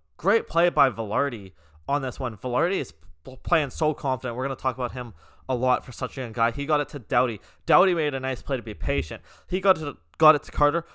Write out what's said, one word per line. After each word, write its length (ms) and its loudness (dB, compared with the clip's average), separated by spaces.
great 300 2
play 220 4
by 200 4
Velarde 600 -4
on 140 0
this 180 -6
one. 160 -4
Velarde 420 -2
is 160 -6
pl-, 140 -14
playing 320 0
so 220 0
confident. 440 -4
We're 80 -2
gonna 100 -4
talk 220 -4
about 160 -4
him 200 -8
a 80 0
lot 280 2
for 60 -14
such 260 -8
a 40 -6
young 120 -8
guy. 200 2
He 140 -4
got 140 2
it 100 -4
to 100 -10
Doughty. 400 0
Doughty 280 4
made 200 -2
a 60 -4
nice 220 -4
play 140 -4
to 60 -4
be 120 -8
patient. 480 -2
He 120 -2
got 160 4
it, 200 -8
got 180 8
it 80 -6
to 80 -16
Carter, 420 2